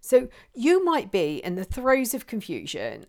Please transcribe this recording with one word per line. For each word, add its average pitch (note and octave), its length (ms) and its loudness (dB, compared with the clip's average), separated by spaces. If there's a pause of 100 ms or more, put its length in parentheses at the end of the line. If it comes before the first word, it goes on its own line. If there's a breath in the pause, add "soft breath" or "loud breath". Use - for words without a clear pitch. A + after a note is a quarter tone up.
So B3+ 260 4 (260 loud breath)
you E4+ 300 2
might D#4 260 0
be D#3 280 0
in F3+ 180 -6
the F#3+ 80 -6
throes C4 500 0
of - 140 -8
confusion A2+ 800 -8